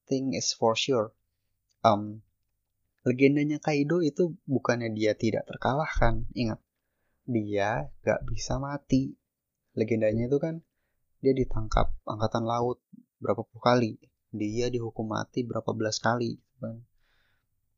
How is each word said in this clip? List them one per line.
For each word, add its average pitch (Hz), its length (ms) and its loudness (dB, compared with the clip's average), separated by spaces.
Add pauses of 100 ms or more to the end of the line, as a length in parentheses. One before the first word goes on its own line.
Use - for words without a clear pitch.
(120)
thing 135 240 -2
is - 160 -4
for 113 240 2
sure. 113 400 0 (720)
Um, 104 320 0 (880)
legendanya 143 560 2
Kaido 151 400 2
itu 160 400 0
bukannya 120 480 0
dia 107 240 2
tidak - 320 -2
terkalahkan. 120 880 0
Ingat, 110 240 -2 (640)
dia 107 640 0 (160)
gak 110 240 0
bisa 120 320 -2
mati. 139 560 0 (640)
Legendanya 110 480 2
itu 139 80 0
kan 165 240 -2 (640)
dia 131 80 4
ditangkap 117 720 0
angkatan 110 400 -4
laut 120 400 -2 (400)
berapa 107 240 -2
puluh - 160 -20
kali. 120 280 4 (440)
Dia 107 320 -2
dihukum 117 480 -4
mati 117 320 -4
berapa 113 240 -4
belas 110 320 -2
kali, 117 320 0
gitu - 240 -20
kan. 117 240 -10 (960)